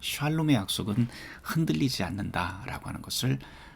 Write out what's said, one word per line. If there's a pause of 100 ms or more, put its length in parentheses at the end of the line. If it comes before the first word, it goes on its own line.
샬롬의
약속은 (340)
흔들리지
않는다라고
하는
것을, (380)